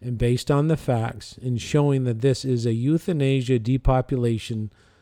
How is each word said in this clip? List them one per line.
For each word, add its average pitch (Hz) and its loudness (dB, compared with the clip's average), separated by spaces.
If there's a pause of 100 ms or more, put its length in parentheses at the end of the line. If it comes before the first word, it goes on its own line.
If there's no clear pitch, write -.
and 120 -6
based 120 0
on 147 4
the 160 2
facts 117 -4
and 123 -2
showing 143 2
that 113 -2
this 135 0
is 120 0
a 117 2
euthanasia 135 0
depopulation 120 0 (300)